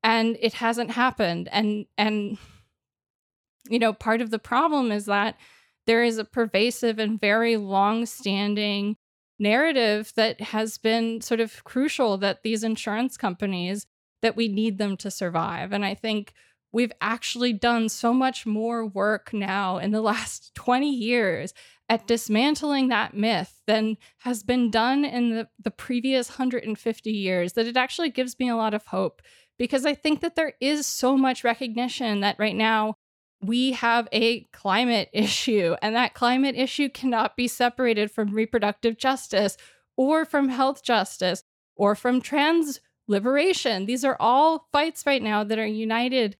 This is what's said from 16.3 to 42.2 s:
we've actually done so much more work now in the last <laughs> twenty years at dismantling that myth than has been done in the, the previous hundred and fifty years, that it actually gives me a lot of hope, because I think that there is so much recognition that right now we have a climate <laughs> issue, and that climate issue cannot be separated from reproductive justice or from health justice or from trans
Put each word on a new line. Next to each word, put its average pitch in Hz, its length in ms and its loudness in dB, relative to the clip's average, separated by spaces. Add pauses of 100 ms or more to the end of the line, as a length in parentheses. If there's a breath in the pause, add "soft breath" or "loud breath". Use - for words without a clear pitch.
we've 233 200 0 (100)
actually 240 520 -2
done 226 340 2
so 233 260 0
much 262 340 0
more 226 360 -2
work 202 480 -2
now 196 460 -2
in 202 140 -2
the 214 100 2
last - 540 -4
<laughs> - 0 -
twenty 262 340 2
years 220 640 0 (340 loud breath)
at 220 200 0
dismantling 269 800 2
that 226 280 0
myth 208 520 -2
than 220 300 0 (220 soft breath)
has 247 240 -6
been 247 280 2
done 254 340 2
in 240 240 0
the, 226 180 -4 (120)
the 208 120 -4
previous 247 580 -2
hundred 254 340 -2
and 214 160 -6
fifty 220 320 -4
years, 185 420 0
that 226 140 0
it 240 100 -2
actually 262 320 0
gives 247 300 -4
me 254 100 0
a 233 60 0
lot 220 180 0
of 214 140 -6
hope, 185 340 -4 (380 soft breath)
because 254 260 0
I 294 80 2
think 302 280 0
that 339 140 -4
there 311 240 0
is 294 280 0
so 262 280 2
much 262 280 2
recognition 233 800 -2
that 202 180 0
right 214 160 0
now 220 400 0 (440)
we 247 340 0
have 233 380 0
a 226 300 0 (100)
climate 220 580 0
<laughs> - 40 -20
issue, 202 680 0
and 214 140 -2
that 240 200 0
climate 254 420 2
issue 269 320 0
cannot 247 480 -2
be 240 100 0
separated 233 640 0
from 208 220 -2
reproductive 220 640 0
justice 214 600 0 (380 soft breath)
or 311 300 2
from 277 240 2
health 262 340 0
justice 190 600 0 (320)
or 202 200 2
from 247 240 2
trans 302 640 0 (260)